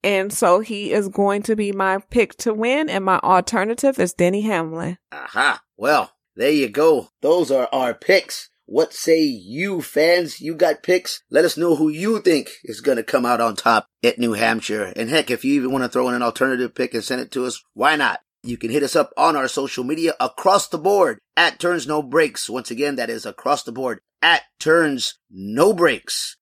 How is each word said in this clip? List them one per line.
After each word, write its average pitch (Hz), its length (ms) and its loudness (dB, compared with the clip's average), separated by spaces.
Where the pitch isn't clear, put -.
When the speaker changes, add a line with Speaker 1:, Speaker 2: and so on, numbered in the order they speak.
Speaker 1:
and 202 280 0
so 185 280 4
he 208 320 -6
is 202 180 0
going 202 340 0
to 226 120 0
be 208 160 -2
my 196 260 0
pick 226 280 0
to 220 160 -2
win, 247 360 0
and 190 140 -4
my 190 160 2
alternative 208 800 2
is 180 140 0
Denny 185 280 0
Hamlin. 170 560 -4
Speaker 2:
Aha. 131 500 -2
Well, 127 360 0
there 127 160 2
you 139 180 2
go. 143 400 2
Those 156 280 2
are 131 220 2
our 127 240 -2
picks. - 540 0
What 147 280 0
say 165 280 2
you, 143 600 -4
fans? 165 600 0
You 156 120 -6
got 160 300 0
picks? - 480 -2
Let 156 140 6
us 147 120 -2
know 165 200 2
who 156 120 2
you 196 300 -2
think 151 300 2
is 107 180 -14
gonna 123 200 0
come 123 240 0
out 120 160 2
on 113 140 0
top 110 320 2
at 117 160 2
New 117 140 0
Hampshire. 107 600 -2
And 113 140 -6
heck, 147 220 0
if 120 140 -4
you 139 80 2
even 131 180 -2
wanna 127 180 -2
throw 127 200 0
in 123 60 -2
an 123 60 -2
alternative 123 540 -2
pick 127 180 -4
and 113 100 -4
send 127 180 -6
it - 100 -12
to 127 140 -4
us, - 180 -10
why 147 220 2
not? 127 240 -2
You 120 140 -8
can 113 120 -6
hit 143 140 0
us 131 120 -4
up 151 220 2
on 156 180 2
our 131 120 0
social 135 360 -6
media 156 360 -2
across 190 480 0
the 170 100 -8
board 170 420 2
at 170 240 2
Turns 170 280 -2
No 151 140 -2
Breaks. 135 480 -2
Once 120 200 -8
again, 135 280 -4
that 117 120 -4
is 113 160 -8
across 131 380 -4
the - 80 -12
board 120 280 -6
at 165 220 2
Turns 156 580 2
No 110 420 2
Breaks. - 680 -2